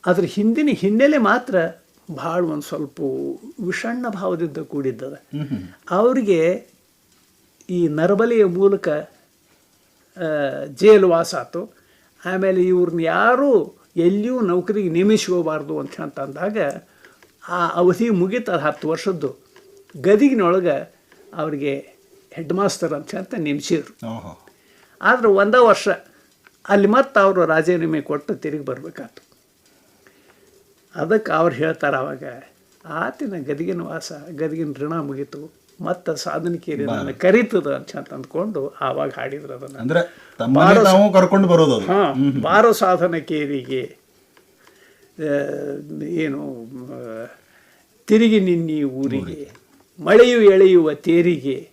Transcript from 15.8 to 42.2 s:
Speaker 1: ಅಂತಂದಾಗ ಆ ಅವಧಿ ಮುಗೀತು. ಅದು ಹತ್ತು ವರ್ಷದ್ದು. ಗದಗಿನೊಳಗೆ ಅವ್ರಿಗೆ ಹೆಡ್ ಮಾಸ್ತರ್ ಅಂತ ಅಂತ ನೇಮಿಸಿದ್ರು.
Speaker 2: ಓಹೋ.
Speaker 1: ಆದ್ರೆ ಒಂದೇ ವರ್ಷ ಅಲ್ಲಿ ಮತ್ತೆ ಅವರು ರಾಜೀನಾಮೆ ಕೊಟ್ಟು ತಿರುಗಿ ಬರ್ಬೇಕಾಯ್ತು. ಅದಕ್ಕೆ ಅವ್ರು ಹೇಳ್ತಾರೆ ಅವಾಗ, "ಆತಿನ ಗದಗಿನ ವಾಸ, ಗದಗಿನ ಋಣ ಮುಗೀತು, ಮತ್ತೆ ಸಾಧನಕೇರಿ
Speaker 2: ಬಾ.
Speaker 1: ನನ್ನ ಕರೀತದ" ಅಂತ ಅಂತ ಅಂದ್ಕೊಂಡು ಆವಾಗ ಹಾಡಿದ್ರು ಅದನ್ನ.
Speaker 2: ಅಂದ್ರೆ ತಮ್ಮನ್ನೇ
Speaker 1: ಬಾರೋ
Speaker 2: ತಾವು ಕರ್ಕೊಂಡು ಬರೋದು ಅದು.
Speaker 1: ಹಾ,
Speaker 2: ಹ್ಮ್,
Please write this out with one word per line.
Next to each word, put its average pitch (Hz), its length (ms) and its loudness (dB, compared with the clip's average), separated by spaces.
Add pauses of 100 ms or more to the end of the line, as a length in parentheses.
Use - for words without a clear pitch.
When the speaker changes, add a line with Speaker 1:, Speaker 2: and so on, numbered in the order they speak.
Speaker 1:
ಅಂತಂದಾಗ 147 560 -8 (920)
ಆ 175 180 -2
ಅವಧಿ 180 420 2
ಮುಗೀತು. 190 420 -2
ಅದು 160 100 -2
ಹತ್ತು 151 280 -6
ವರ್ಷದ್ದು. 160 460 -6 (680)
ಗದಗಿನೊಳಗೆ 185 920 2 (400)
ಅವ್ರಿಗೆ 143 560 -6 (420)
ಹೆಡ್ 160 220 -8
ಮಾಸ್ತರ್ 185 400 -2
ಅಂತ 147 220 -10
ಅಂತ 190 220 -10
ನೇಮಿಸಿದ್ರು. 147 680 -6
Speaker 2:
ಓಹೋ. 110 400 -14 (540)
Speaker 1:
ಆದ್ರೆ 226 260 2
ಒಂದೇ 214 380 4
ವರ್ಷ 208 220 4 (840)
ಅಲ್ಲಿ 202 180 4
ಮತ್ತೆ 247 320 2
ಅವರು 185 260 4
ರಾಜೀನಾಮೆ 160 560 0
ಕೊಟ್ಟು 151 340 -6
ತಿರುಗಿ 147 300 -8
ಬರ್ಬೇಕಾಯ್ತು. 135 640 -14 (1700)
ಅದಕ್ಕೆ 175 360 -2
ಅವ್ರು 160 240 2
ಹೇಳ್ತಾರೆ 147 420 -2
ಅವಾಗ, 139 260 -8 (640)
"ಆತಿನ 185 440 -8
ಗದಗಿನ 170 520 -6
ವಾಸ, 165 300 -12 (200)
ಗದಗಿನ 156 480 -6
ಋಣ 151 140 -6
ಮುಗೀತು, 143 600 -10 (280)
ಮತ್ತೆ 170 340 -8
ಸಾಧನಕೇರಿ 156 720 -8
Speaker 2:
ಬಾ. 117 100 -6
Speaker 1:
ನನ್ನ 139 140 -8
ಕರೀತದ" 196 580 0
ಅಂತ 135 300 -8
ಅಂತ - 160 -16
ಅಂದ್ಕೊಂಡು 151 540 -8
ಆವಾಗ 139 500 -6
ಹಾಡಿದ್ರು 135 360 -12
ಅದನ್ನ. 135 240 -16
Speaker 2:
ಅಂದ್ರೆ 151 380 -2 (220)
ತಮ್ಮನ್ನೇ 139 380 6
Speaker 1:
ಬಾರೋ 220 80 6
Speaker 2:
ತಾವು 190 300 6
ಕರ್ಕೊಂಡು 190 340 4
ಬರೋದು 160 300 4
ಅದು. 101 80 -4
Speaker 1:
ಹಾ, 185 260 0
Speaker 2:
ಹ್ಮ್, 135 200 0